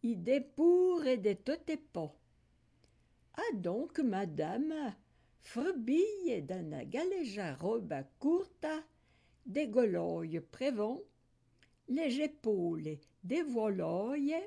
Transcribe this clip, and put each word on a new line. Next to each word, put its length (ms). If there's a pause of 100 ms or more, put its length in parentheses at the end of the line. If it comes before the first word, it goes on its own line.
I 140
des 240
pour 640
et 120
des 180
tout 320
et 100
pas. 360 (1200)
Ah 200
donc, 440
madame, 920 (460)
frebille 1040
dans 260
la 160
galéja 720
robe 360
à 120
courta, 800 (640)
des 220
goloyes 720 (120)
prévent, 500 (840)
les 340
épaules 760 (260)
des 200
voiloyes 1040